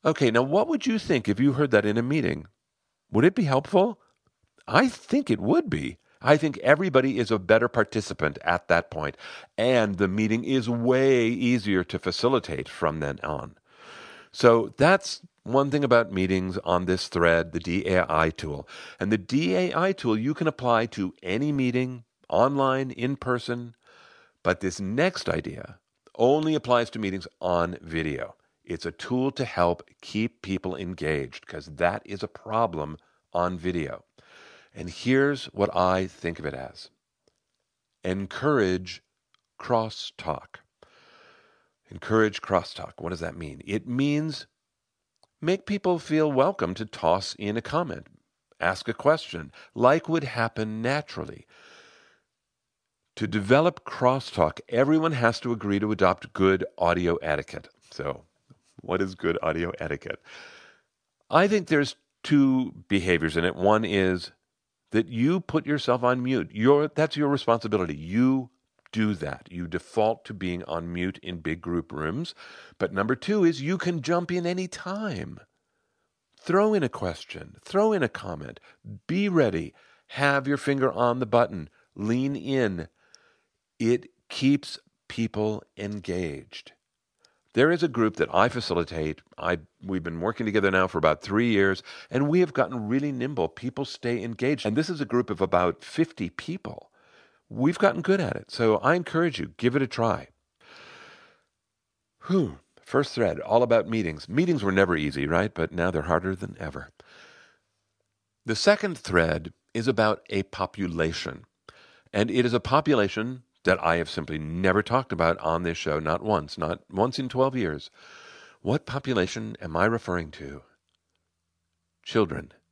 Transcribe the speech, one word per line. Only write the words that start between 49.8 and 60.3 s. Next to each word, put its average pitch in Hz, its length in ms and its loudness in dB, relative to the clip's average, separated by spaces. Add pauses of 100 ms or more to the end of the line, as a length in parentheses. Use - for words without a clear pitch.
would 160 160 0
happen 113 580 -4
naturally. - 640 -6 (1700)
To 110 100 -2
develop 120 560 2
crosstalk, - 840 0
everyone 156 420 2
has 120 300 2
to 123 100 -4
agree 101 280 0
to 107 120 0
adopt 92 400 2
good 95 320 4 (140)
audio 85 400 2
etiquette. 73 500 -6 (240)
So, - 320 -8 (560)
what 92 220 -2
is 95 140 -4
good 85 280 -2
audio 82 360 -2
etiquette? 76 420 -8 (1080)